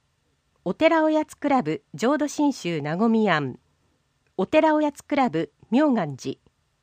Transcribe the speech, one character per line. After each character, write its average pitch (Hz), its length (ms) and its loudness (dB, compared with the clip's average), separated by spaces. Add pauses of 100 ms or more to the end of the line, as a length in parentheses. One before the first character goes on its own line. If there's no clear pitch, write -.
(640)
お 180 80 -4
寺 320 320 2
お 311 40 2
や 302 160 0
つ - 120 -20
ク 294 100 -6
ラ 262 140 2
ブ 151 220 -4 (100)
浄 254 240 -2
土 294 100 -2
真 285 240 0
宗 170 300 -6
な 151 160 -4
ご 226 100 2
み 220 220 2
庵、 139 300 0 (760)
お - 100 -4
寺 311 300 2
お 302 60 0
や 294 100 0
つ - 120 -16
ク - 120 -4
ラ 262 140 2
ブ 160 240 -4 (180)
妙 285 200 4
願 160 260 -2
寺。 - 180 -8 (480)